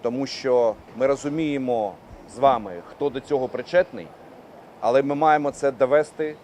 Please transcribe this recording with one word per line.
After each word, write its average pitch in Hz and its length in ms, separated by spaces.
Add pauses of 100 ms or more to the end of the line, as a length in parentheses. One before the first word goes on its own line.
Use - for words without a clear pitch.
Тому 127 240
що 123 480 (220)
ми 127 100
розуміємо 139 880 (400)
з 117 40
вами, 117 340 (180)
хто 143 200
до 131 100
цього 131 280
причетний, 123 580 (760)
але 123 220
ми 139 120
маємо 151 360
це 139 220
довести 151 720